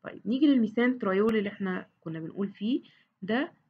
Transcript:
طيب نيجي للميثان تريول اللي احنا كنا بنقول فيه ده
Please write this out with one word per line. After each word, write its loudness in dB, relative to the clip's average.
طيب -14
نيجي 2
للميثان 4
تريول 2
اللي 0
احنا -6
كنا -8
بنقول -6
فيه -4
ده -2